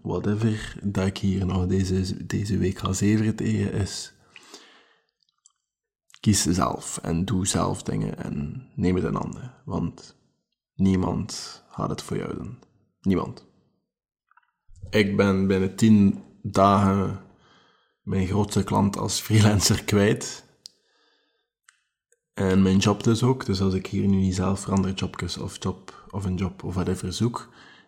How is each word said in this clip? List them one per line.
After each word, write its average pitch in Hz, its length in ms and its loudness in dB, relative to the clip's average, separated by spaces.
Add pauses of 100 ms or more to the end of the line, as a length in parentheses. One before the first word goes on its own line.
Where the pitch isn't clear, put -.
whatever 107 800 -2
dat 98 220 -2
ik 95 120 -2
hier 95 280 0
nog 90 200 0
deze, 92 600 0
deze 101 320 -2
week 92 200 0
ga 95 160 -2
zeveren 107 420 2
tegen 107 380 -2
is. - 400 -6 (2000)
Kies 101 220 2
zelf - 600 -2
en 85 240 -2
doe 92 220 -2
zelf 92 360 -2
dingen 104 340 -4
en - 580 -10
neem 90 200 0
het 90 80 0
in 52 100 -2
handen. - 400 -8 (120)
Want - 500 -8 (600)
niemand - 960 0
gaat - 200 -6
het - 120 -8
voor - 160 -8
jou - 180 -6
doen. - 240 -12 (420)
Niemand. - 440 -2 (1400)
Ik 101 280 2
ben 98 300 2
binnen 95 280 2
tien 104 480 6 (180)
dagen 98 800 4 (800)
mijn 98 260 -2
grootste 101 360 0
klant 101 340 0
als 101 240 -4
freelancer 107 640 4
kwijt. 104 640 0 (1900)
En 95 240 4
mijn 95 160 6
job 101 260 2
dus 113 200 2
ook. 127 220 0
Dus 98 160 -2
als 95 120 2
ik 95 140 -4
hier 101 200 -2
nu 98 80 4
niet 95 200 2
zelf 92 240 -2
voor - 140 -6
andere 95 200 0
jobjes - 440 -6
of - 220 -10
job, - 500 -10
of 98 160 -6
een 92 100 -2
job 90 280 -4
of 92 100 -6
whatever 90 400 -4
zoek, - 360 -4 (380)